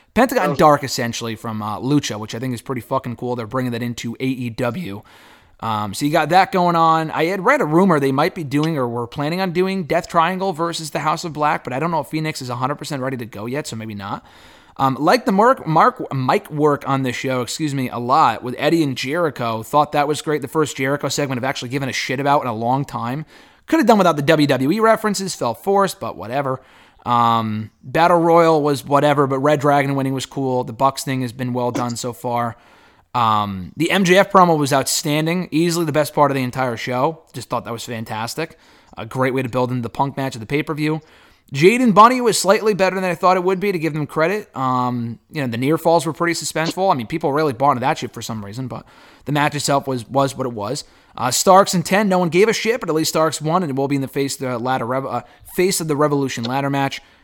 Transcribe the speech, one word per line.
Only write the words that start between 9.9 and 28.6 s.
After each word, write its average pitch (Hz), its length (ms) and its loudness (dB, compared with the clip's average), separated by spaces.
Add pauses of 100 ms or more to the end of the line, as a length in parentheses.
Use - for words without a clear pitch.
Triangle 185 440 0
versus 165 400 -6
the 160 80 -4
House 156 240 -2
of 165 100 -8
Black, 151 300 -2
but 127 100 -8
I 131 60 -4
don't 165 120 -2
know 165 80 -2
if 135 80 -8
Phoenix 156 340 -6
is 127 80 -10
a 123 60 -6
hundred 131 200 -4
percent 143 280 -8
ready 135 140 -4
to 117 80 -8
go 104 200 -12
yet, 135 220 -6
so - 80 -10
maybe 110 180 -10
not. 101 320 -10 (540)
Um, 135 200 2
like 202 260 2
the 233 80 0
Mark, 233 340 2
Mark, 180 460 2
mic 139 360 -2
work 147 380 0
on 135 160 0
this 123 120 -2
show, 131 260 -4
excuse 139 340 -4
me, 131 140 -2
a 117 100 -8
lot 123 440 2
with 123 140 -6
Eddie 160 240 2
and 135 160 0
Jericho. 131 640 -2
Thought 147 300 0
that 147 160 2
was 147 140 -2
great. 151 200 -2
The 131 60 -8
first 156 300 -2
Jericho 139 320 -2
segment 139 280 -2
I've 113 60 -4
actually 135 260 -4
given 135 200 -4
a 107 40 -6
shit - 260 -4
about 143 240 2
in 127 40 -4
a 117 60 -4
long 123 320 -2
time. 123 400 -6 (420)
Could 320 120 2
have 240 80 2
done 226 100 8
without 175 180 4
the 147 60 -4
W 147 260 4
W 131 240 2
E 214 80 0
references, 214 560 0
felt 120 280 -4
forced, 196 360 2
but 113 160 -8
whatever. 131 460 -4 (440)
Um, 113 680 2 (120)
Battle 165 360 4
Royal 165 440 6